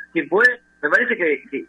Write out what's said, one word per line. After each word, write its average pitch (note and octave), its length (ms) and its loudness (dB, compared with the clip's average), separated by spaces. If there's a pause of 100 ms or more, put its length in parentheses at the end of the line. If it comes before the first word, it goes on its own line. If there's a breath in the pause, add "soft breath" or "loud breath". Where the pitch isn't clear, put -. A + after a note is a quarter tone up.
(140)
si E3 100 -2
puede, A#3 380 2 (220)
me D3 80 -2
parece A#3 260 0
que, D#3 340 -2
que, C3+ 180 -8